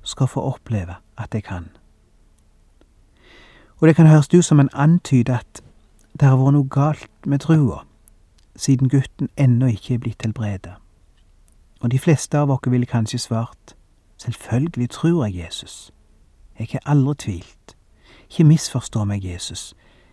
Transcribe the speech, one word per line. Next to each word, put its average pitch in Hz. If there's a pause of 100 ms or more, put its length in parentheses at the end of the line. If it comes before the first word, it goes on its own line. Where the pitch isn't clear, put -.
skal -
få -
oppleve 98 (220)
at -
jeg 104
kan. 87 (2000)
Og 160
det 160
kan 165
høres 156
ut 175
som 151
han 139
antyder 139
at - (560)
det 143
har 131
vært 135
noe 143
galt -
med 139
troa, 147 (720)
siden 131
gutten 139
ennå 127
ikke 120
er 120
blitt 117
helbredet. 104 (1080)
Og 120
de 131
fleste -
av 147
oss 131
ville 123
kanskje 117
svart, - (420)
"Selvfølgelig 120
tror 165
jeg 90
Jesus. - (680)
Jeg 120
har -
aldri 147
tvilt. - (520)
Ikke -
misforstå 147
meg, 101
Jesus. - (380)